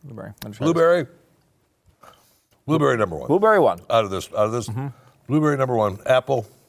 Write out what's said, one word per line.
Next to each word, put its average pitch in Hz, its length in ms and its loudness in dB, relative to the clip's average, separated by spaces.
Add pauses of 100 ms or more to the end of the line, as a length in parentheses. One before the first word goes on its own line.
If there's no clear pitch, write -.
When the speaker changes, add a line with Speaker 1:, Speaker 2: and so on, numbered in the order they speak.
Speaker 1:
Blueberry. 113 260 -16
Let 104 60 -20
me - 80 -20
try 110 60 -14
this. 104 100 -18
Speaker 2:
Blueberry. 165 460 2 (1600)
Blueberry 143 300 2
number 95 180 0
one. 69 120 -10
Speaker 1:
Blueberry 202 320 4
one. 98 200 2 (100)
Speaker 2:
Out 113 160 2
of 95 60 -6
this, 92 180 -6
out 107 160 0
of 110 60 -2
this. 117 180 -6
Speaker 1:
Mm-hmm. 131 180 -8 (400)
Speaker 2:
Blueberry 147 300 0
number 127 180 -2
one. 104 300 0
Apple. 127 400 0 (240)